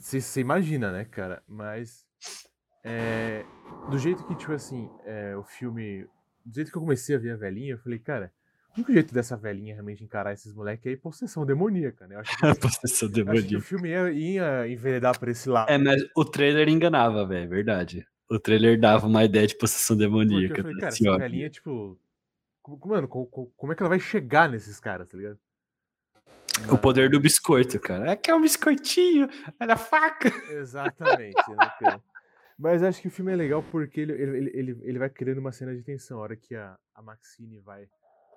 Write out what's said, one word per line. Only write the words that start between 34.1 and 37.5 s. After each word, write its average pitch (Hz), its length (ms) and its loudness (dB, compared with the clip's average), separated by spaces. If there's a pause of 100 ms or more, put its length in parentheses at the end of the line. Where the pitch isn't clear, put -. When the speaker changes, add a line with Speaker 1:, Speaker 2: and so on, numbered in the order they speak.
Speaker 1:
ele, 139 240 -4
ele, 135 160 -4
ele, 127 300 -8
ele 123 160 -6
vai 135 100 -2
criando 131 300 -6
uma 131 120 -8
cena 127 240 -10
de 123 60 -12
tensão. 131 380 -14
A - 20 -10
hora 107 140 -10
que 117 200 -18
a, 98 220 -16 (160)
a 107 80 -20
Maxine 110 580 -20